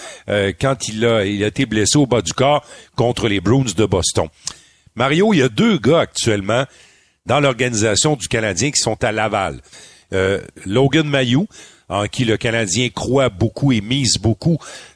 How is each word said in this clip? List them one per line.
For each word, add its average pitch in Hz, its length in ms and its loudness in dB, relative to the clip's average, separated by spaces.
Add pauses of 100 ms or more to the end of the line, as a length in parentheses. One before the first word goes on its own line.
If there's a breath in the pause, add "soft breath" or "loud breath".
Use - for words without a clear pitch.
(300 loud breath)
euh, 98 320 0
quand 135 260 -2
il 110 160 -4
a, 113 220 2
il 101 180 -2
a 107 40 2
été 131 180 -2
blessé 107 320 2
au 147 80 4
bas 117 160 2
du 82 120 -4
corps 139 300 2 (320 loud breath)
contre 120 320 0
les 101 140 -2
Bruins 123 240 2 (100)
de 107 100 2
Boston. 92 420 0 (680 loud breath)
Mario, 156 380 2
il 170 60 4
y - 20 4
a 127 80 2
deux 170 300 2
gars 147 220 4
actuellement 107 640 -2 (600 soft breath)
dans 127 140 2
l'organisation 123 760 0
du - 120 -8
Canadien 110 420 -2
qui - 100 -2
sont 110 240 -2
à 113 80 0
Laval. 104 500 -2 (520 loud breath)
Euh, 95 260 0 (260)
Logan 139 440 2
Mailloux, 135 380 0 (420 loud breath)
en 101 160 -2
qui - 180 -4
le 110 140 2
Canadien 113 560 -2
croit 123 360 0
beaucoup 113 420 0
et 113 100 2
mise 110 400 0
beaucoup, 113 380 0 (360 loud breath)